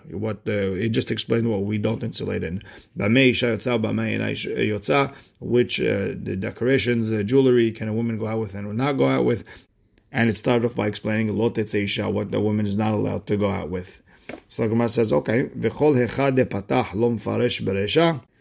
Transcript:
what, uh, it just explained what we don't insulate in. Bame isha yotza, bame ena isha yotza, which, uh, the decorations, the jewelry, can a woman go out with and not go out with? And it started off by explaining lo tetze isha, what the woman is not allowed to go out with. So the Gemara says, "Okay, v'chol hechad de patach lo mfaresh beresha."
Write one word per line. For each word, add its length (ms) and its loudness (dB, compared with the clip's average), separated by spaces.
what, 280 -6
uh, 240 0
it 160 -2
just 220 -2
explained 400 0
what 140 -2
we 120 -2
don't 260 -2
insulate 400 -6
in. 200 -6
Bame 220 2
isha 400 4
yotza, 220 -2
bame 200 0
ena 300 -2
isha 180 -6
yotza, 640 0
which, 400 2
uh, 420 0
the 140 -4
decorations, 760 0
the 120 0
jewelry, 480 6
can 180 -6
a 40 -4
woman 260 -2
go 80 -4
out 140 -2
with 140 -6
and 200 -8
not 200 0
go 120 2
out 200 2
with? 180 0
And 200 2
it 60 0
started 280 2
off 100 -2
by 140 0
explaining 480 -2
lo 140 2
tetze 340 -2
isha, 260 -2
what 220 -4
the 80 0
woman 260 0
is 100 -2
not 180 0
allowed 320 -2
to 100 0
go 140 2
out 200 -4
with. 320 -10
So 140 -6
the 60 2
Gemara 200 2
says, 240 0
"Okay, 440 2
v'chol 520 2
hechad 280 0
de 100 6
patach 480 -2
lo 160 2
mfaresh 520 -2
beresha." 600 2